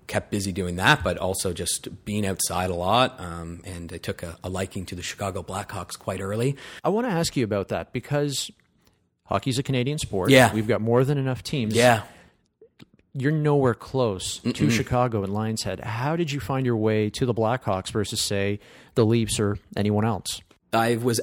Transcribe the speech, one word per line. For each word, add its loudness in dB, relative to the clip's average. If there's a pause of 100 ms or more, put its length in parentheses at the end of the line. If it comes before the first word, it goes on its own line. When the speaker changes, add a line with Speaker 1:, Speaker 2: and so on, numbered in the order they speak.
Speaker 1:
kept -4
busy -2
doing -4
that, 4
but 0
also -2
just -8
being -2
outside -2
a -4
lot. 0
Um, -10
and -12
I -10
took -8
a, -10
a -6
liking -6
to -12
the -10
Chicago -6
Blackhawks -8
quite -6
early. -2 (260)
Speaker 2:
I 0
wanna 0
ask -2
you 2
about -2
that -6
because -4 (760)
hockey's 0
a 0
Canadian -2
sport. 0
Speaker 1:
Yeah. 8
Speaker 2:
We've 0
got 2
more 4
than 0
enough -2
teams. -2
Speaker 1:
Yeah. 6 (1080)
Speaker 2:
You're 0
nowhere 4
close -2
to -2
Speaker 1:
Mm-mm. 2
Speaker 2:
Chicago 2
and -4
Lion's -2
Head. -6
How -4
did -2
you -4
find -2
your 2
way 2
to -2
the 2
Blackhawks 0
versus, -2
say, 0 (340)
the 6
Leafs 2
or 0 (180)
anyone 2
else? -4 (320)
Speaker 1:
I 2
was 0